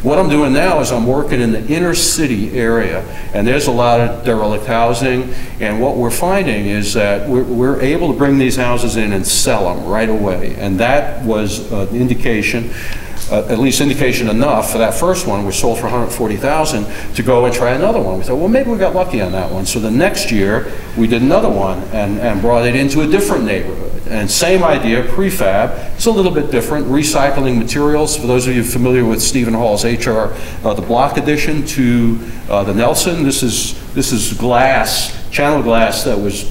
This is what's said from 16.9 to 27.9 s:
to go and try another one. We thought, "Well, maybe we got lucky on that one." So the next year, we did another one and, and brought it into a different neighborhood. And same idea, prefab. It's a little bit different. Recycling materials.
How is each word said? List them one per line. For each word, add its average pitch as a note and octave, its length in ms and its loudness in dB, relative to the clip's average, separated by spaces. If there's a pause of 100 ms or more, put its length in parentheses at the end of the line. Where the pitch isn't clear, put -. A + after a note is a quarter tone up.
to B2 80 -4
go B2 220 4
and A#2+ 80 0
try A#2+ 180 0
another G3 300 0
one. F#2 160 -2
We - 60 0
thought, B2+ 120 0
"Well, E3+ 140 0
maybe B3+ 200 2
we A3+ 80 -2
got F3 160 0
lucky F3+ 280 -2
on F2+ 100 -2
that F2+ 180 -2
one." F#2 160 -2
So - 140 -4
the A2 100 -2
next D#3+ 400 0
year, G#2+ 380 0 (300)
we A2+ 100 4
did A#2 140 2
another F3+ 280 4
one F#2+ 320 -2 (120)
and, G#2 260 -2
and G#2 220 0
brought A#2 240 4
it A#2+ 100 2
into C#3 260 2
a D3+ 60 0
different F3 380 0
neighborhood. F#2 460 -2 (180)
And G#2+ 200 0
same F3+ 340 2
idea, B2 400 2
prefab. G#2 680 2 (240)
It's - 100 -2
a A#3 60 4
little F#3+ 200 2
bit D3 200 -2
different. C3+ 360 0
Recycling C#3 680 2
materials. D3 600 0